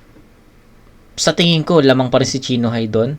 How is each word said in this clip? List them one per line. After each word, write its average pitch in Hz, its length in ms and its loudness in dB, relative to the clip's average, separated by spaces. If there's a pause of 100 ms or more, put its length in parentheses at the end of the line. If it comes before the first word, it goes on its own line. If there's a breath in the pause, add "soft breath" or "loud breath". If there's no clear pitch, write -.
(1120 soft breath)
sa - 240 -2
tingin 170 240 2
ko, 156 220 2
lamang 131 260 2
pa 131 80 0
rin - 140 0
si 139 80 -6
Chino 120 320 -2
High 117 180 -4
doon. 117 300 -2